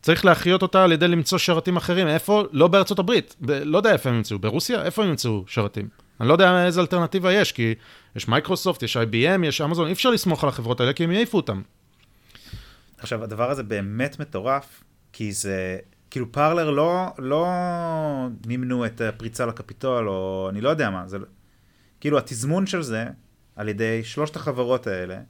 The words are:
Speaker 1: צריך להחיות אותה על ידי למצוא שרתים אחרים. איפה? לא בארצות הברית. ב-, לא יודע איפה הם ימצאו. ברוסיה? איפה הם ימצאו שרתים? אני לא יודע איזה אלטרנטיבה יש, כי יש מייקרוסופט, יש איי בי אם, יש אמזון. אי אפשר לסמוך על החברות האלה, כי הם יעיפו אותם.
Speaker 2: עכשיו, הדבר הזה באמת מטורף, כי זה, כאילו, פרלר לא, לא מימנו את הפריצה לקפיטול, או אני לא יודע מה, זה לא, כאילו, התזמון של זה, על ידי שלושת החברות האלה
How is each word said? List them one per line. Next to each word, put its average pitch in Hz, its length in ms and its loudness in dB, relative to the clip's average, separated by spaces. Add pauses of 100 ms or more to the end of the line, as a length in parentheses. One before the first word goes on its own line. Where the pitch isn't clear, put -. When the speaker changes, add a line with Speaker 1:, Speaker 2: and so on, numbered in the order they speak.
Speaker 1:
צריך 170 240 2
להחיות 175 360 6
אותה 190 220 4
על 180 80 8
ידי 160 160 4
למצוא 175 300 2
שרתים 175 400 2
אחרים. 180 300 0
איפה? 196 440 2
לא 151 160 6
בארצות 190 320 4
הברית. 196 420 0
ב-, 135 100 -2
לא 147 260 0
יודע 214 140 4
איפה 147 180 2
הם 120 60 2
ימצאו. 107 240 -2
ברוסיה? 143 440 -2
איפה 180 200 -2
הם 190 60 2
ימצאו 113 380 -2
שרתים? 101 400 -4 (320)
אני 113 80 0
לא 143 60 8
יודע 180 320 6
איזה 175 160 2
אלטרנטיבה 180 520 0
יש, 196 180 2
כי 113 240 -2 (400)
יש 110 120 -8
מייקרוסופט, 156 560 0
יש 117 140 -2
איי 117 80 2
בי 117 300 2
אם, 180 80 2
יש 151 180 -2
אמזון. 160 260 0
אי 170 60 -2
אפשר - 160 2
לסמוך 190 340 2
על 147 60 4
החברות 120 300 -4
האלה, 127 140 2
כי 170 100 -2
הם 165 80 0
יעיפו 220 260 0
אותם. 110 240 -2 (1400)
Speaker 2:
עכשיו, 113 260 -8
הדבר 110 280 -4
הזה 135 120 -4
באמת 107 560 -4
מטורף, 135 640 -4 (300)
כי 107 180 -6
זה, 95 460 -4 (340)
כאילו, 120 200 -8
פרלר 156 400 2
לא, 170 360 0 (100)
לא 143 300 -2 (1000)
מימנו 123 400 -2
את 113 160 -6
הפריצה 113 440 -4
לקפיטול, 117 640 -4
או 95 400 -4
אני 101 120 -6
לא 127 80 0
יודע 151 200 0
מה, 92 180 -6
זה 98 120 -10
לא, 98 60 -12 (720)
כאילו, 147 180 0
התזמון 143 500 -2
של 185 140 -4
זה, 117 240 -4 (500)
על 107 140 -6
ידי 113 340 -2
שלושת 147 320 -6
החברות 127 520 -2
האלה 92 320 -6 (100)